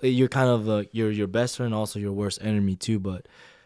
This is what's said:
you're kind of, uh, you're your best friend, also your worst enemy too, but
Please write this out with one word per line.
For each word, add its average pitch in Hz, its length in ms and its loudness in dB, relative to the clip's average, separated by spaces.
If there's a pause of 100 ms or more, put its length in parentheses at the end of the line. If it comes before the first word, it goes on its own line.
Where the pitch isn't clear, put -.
you're 131 240 4
kind 131 220 2
of, 110 200 2
uh, 104 220 2
you're 113 200 0
your 104 160 0
best 117 300 0
friend, 120 160 -2
also 107 260 -2
your 101 140 -2
worst 101 280 -4
enemy 101 340 0
too, 110 240 -2
but 92 280 -8 (380)